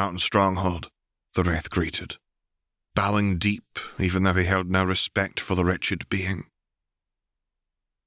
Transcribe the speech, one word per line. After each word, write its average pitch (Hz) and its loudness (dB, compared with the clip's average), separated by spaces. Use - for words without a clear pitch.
mountain 92 0
stronghold," 92 0
the 92 2
wraith 85 -2
greeted, - -4
bowing 101 2
deep, 104 -2
even 92 2
though 95 4
he 90 4
held 92 2
no 92 2
respect 95 -2
for - -4
the 90 4
wretched 90 -2
being. 95 -4